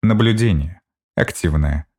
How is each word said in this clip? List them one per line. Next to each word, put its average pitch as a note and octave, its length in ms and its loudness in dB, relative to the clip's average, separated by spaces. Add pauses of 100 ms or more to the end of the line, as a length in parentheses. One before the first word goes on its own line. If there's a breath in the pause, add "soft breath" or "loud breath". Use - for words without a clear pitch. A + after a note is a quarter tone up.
Наблюдение. A2 760 2 (340)
Активное. D2+ 720 -2 (120)